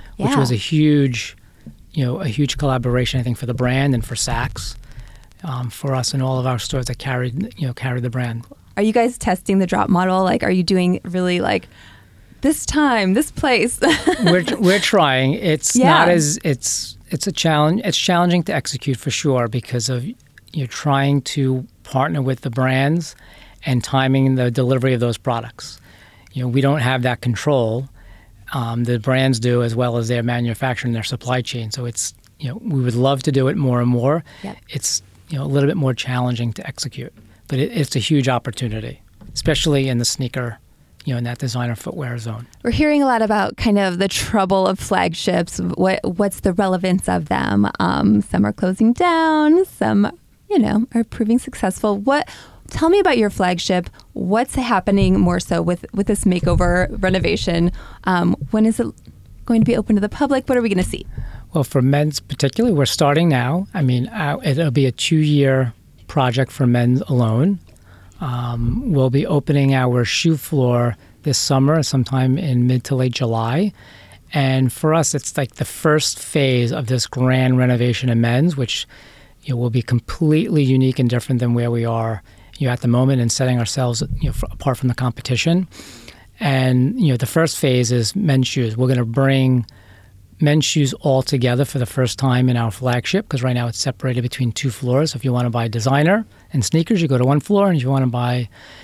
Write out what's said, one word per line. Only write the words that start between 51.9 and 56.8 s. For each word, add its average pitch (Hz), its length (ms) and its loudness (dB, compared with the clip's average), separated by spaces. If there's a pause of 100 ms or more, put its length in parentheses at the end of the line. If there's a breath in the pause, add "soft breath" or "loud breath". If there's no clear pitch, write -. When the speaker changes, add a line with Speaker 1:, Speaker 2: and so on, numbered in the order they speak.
Speaker 2:
What, 269 320 0 (380 loud breath)
tell - 220 0
me 392 100 6
about 349 180 4
your 214 120 2
flagship. 180 600 0 (240 loud breath)
What's 208 420 -2
happening 196 640 2
more 180 220 2
so 170 200 -2
with, 170 320 -4
with 196 140 -2
this 208 160 0
makeover 175 640 2 (140)